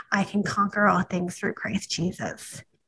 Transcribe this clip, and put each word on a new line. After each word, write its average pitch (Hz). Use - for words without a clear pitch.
I 196
can 202
conquer 208
all 180
things 175
through -
Christ -
Jesus. -